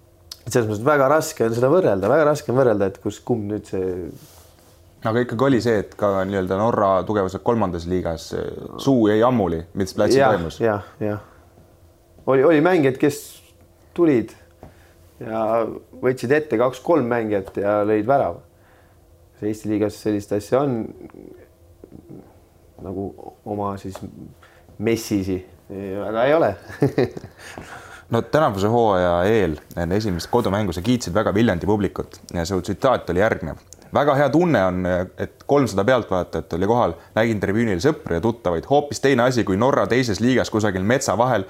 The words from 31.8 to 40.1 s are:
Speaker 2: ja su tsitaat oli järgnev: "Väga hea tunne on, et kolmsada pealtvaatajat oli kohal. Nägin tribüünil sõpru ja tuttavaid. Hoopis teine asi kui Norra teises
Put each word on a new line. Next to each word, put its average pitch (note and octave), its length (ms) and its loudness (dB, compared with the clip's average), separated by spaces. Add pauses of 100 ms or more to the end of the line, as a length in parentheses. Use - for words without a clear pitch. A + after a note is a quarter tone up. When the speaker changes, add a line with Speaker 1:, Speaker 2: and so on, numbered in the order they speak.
Speaker 2:
ja F2 120 -2
su F#2+ 140 -4
tsitaat G#2+ 540 -2
oli F2 100 2
järgnev: F2+ 380 -2 (320)
"Väga C#3 260 2
hea C#3+ 120 4
tunne D3 340 4
on, F2+ 160 0 (320)
et - 340 -12
kolmsada G#2+ 400 2
pealtvaatajat F#2 720 -2
oli F#2+ 80 0
kohal. G#2 300 2 (160)
Nägin A2+ 280 0
tribüünil G2+ 380 0
sõpru G2+ 400 0
ja - 20 -6
tuttavaid. F2+ 460 -2
Hoopis C#3+ 340 0
teine C3+ 220 2
asi B2 240 2
kui G2 100 0
Norra A#2 300 0
teises A2+ 340 -2